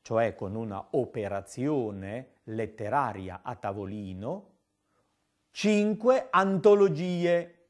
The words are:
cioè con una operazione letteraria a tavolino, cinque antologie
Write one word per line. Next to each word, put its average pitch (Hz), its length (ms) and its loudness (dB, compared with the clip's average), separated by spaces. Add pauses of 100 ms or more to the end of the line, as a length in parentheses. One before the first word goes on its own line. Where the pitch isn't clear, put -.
cioè 113 340 0
con 98 180 -8
una 107 380 -8
operazione 110 1500 -4
letteraria 110 1000 -4
a 123 140 -10
tavolino, 101 960 -8 (1000)
cinque 214 800 2
antologie 180 1400 4